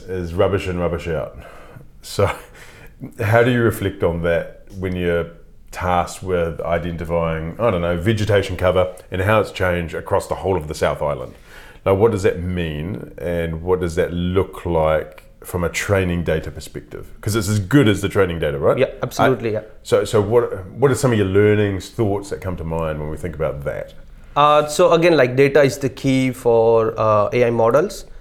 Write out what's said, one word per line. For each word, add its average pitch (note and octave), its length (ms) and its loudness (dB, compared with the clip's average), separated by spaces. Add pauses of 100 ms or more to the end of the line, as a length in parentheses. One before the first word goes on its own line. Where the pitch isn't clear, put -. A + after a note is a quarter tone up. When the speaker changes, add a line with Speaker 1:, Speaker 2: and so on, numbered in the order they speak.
Speaker 1:
is F2+ 260 -6
rubbish F#2+ 340 0
in, F2 120 -4
rubbish E2+ 280 -4
out. D#2 300 -6 (640)
So - 280 -2 (460)
<laughs> - 440 -18
how A#2 240 4
do B2+ 80 4
you B2 100 2
reflect G2 420 0
on E2+ 200 0
that E2+ 420 -2 (140)
when F#2 160 -4
you're E2+ 320 0 (440)
tasked F2+ 520 -2
with E2+ 380 -2
identifying, E2 960 -4
I A2+ 120 2
don't F2 100 0
know, F2 160 -2
vegetation G2+ 600 0
cover F2+ 360 2 (160)
and F#2 120 -4
how G#2+ 180 4
it's F#2+ 120 -2
changed F2 420 -2
across F2 340 -4
the D#2+ 80 -4
whole F2+ 220 -2
of D2+ 100 -6
the D#2 80 -8
South D2+ 260 0
Island? C#2 320 -4 (520)
Now, G2 100 4
what A2 160 4
does G2 120 -4
that E2+ 180 0
mean, F2 760 -6
and E2 460 -4
what F2+ 160 0
does E2+ 160 -4
that E2 180 -2
look F2+ 520 -2
like D#2 580 0 (180)
from F2 220 -6
a E2 60 -2
training F2+ 540 0
data D#2 280 -2
perspective? - 560 -14 (120)
'Cause G#2 160 -4
it's G#2 140 -2
as G#2+ 100 2
good A#2+ 280 4
as F#2+ 140 2
the G2 80 -2
training F2+ 300 0
data, D2 200 -2
right? G2+ 180 2
Speaker 2:
Yeah, B2+ 140 0 (100)
absolutely, A2+ 560 0
Speaker 1:
I - 40 -4
Speaker 2:
yeah. - 60 -16 (140)
Speaker 1:
So, G#2 240 2
so G#2+ 160 2
what, G#2 460 0
what B2+ 240 2
are A#2+ 40 2
some B2+ 160 2
of A2 60 4
your G2+ 100 2
learnings, G2+ 640 2
thoughts G2+ 400 -2
that - 100 -8
come F#2 180 -6
to E2 60 -8
mind D#2+ 360 -4
when D2+ 100 -6
we D#2 80 -8
think E2 180 -8
about C#2+ 280 -4
that? A#1 300 -8 (420)
Speaker 2:
Uh, D3 320 4
so F3 260 4
again, E3+ 240 4
like, B2 180 4
data C#3 280 6
is C3+ 160 0
the C3+ 100 -2
key C3 420 0
for, A2+ 680 4
uh, G#2+ 360 2
A A#2+ 120 4
I A#2 40 2
models, A#2 560 2 (160)